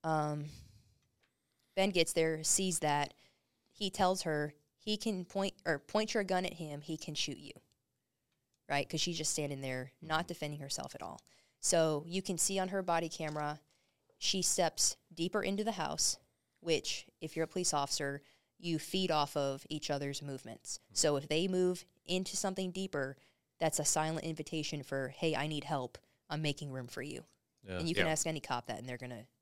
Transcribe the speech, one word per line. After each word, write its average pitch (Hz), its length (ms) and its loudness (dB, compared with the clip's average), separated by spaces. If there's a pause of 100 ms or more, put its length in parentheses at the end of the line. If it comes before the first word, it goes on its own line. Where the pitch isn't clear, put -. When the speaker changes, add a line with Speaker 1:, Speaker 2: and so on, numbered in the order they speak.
Speaker 1:
um, 151 420 2 (1300)
Ben 196 160 4
gets 175 220 4
there, 160 320 2
sees 185 360 2
that. 147 340 2 (560)
He 196 200 -2
tells 185 320 2
her 151 320 0 (240)
he 214 180 -2
can 202 280 -2
point, 196 300 -4 (100)
or 151 140 2
point - 360 -2
your 208 100 2
gun 185 200 0
at 175 100 -4
him, 151 260 -8
he 160 160 -6
can 156 180 -8
shoot - 240 -4
you, 147 140 -16 (1160)
right? 143 200 2
'Cause 156 120 -2
she's 175 180 0
just 151 140 0
standing 143 280 -2
there, 127 400 -6
not 160 280 0
defending 147 320 -6
herself - 340 -8
at - 80 -10
all. - 180 -10 (400)
So 160 460 4
you 180 160 -2
can 185 160 -2
see 190 200 2
on 185 100 2
her 190 140 0
body 170 260 2
camera, 151 520 -4 (580)
she - 240 2
steps - 540 4 (180)
deeper 180 280 0
into 202 220 0
the 220 80 0
house, - 460 0 (420)
which, - 460 2 (140)
if 156 160 -6
you're 160 80 2
a 151 40 -6
police 180 240 0
officer, 143 500 0 (360)
you 165 200 0
feed 185 320 0
off 151 260 2
of 139 340 0
each 151 200 -4
other's 143 320 -2
movements. - 680 -10
Speaker 2:
Hmm. 101 60 -20
Speaker 1:
So 147 220 6
if 139 120 -2
they 165 200 2
move 180 360 2 (200)
into 185 320 -2
something 190 360 -2
deeper, 147 440 -2 (420)
that's 160 200 2
a 151 60 0
silent 160 420 2
invitation 156 560 -4
for, 135 260 -2
"Hey, 156 280 0
I 143 100 0
need 151 180 -2
help. 135 340 -2 (300)
I'm 151 140 -2
making 143 300 -2
room 131 160 -8
for - 140 -8
you." 147 220 -8 (380)
Speaker 2:
Yeah. 92 160 -4
Speaker 1:
And 165 100 0
you 165 60 2
can 170 120 4
Speaker 3:
Yeah. 160 60 2
Speaker 1:
ask 156 140 0
any 160 140 -2
cop 123 260 -4
that, 117 120 -6
and 127 100 -10
they're 123 100 -8
gonna 123 300 -12 (140)